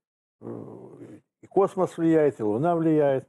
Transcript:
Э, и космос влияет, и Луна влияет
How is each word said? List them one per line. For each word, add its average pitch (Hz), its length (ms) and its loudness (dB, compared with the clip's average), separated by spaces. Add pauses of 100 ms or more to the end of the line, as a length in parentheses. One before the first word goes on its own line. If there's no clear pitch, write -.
(420)
Э, 117 480 -16 (520)
и - 60 -20
космос 185 500 -2
влияет, 160 420 2
и 117 40 -6
Луна 127 320 0
влияет 151 540 0